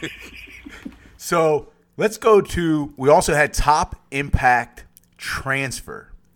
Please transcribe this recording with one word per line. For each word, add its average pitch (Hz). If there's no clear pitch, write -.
<laughs> -
so 160
let's 208
go 220
to, 156
we 131
also 170
had 147
top 156
impact 127
transfer, -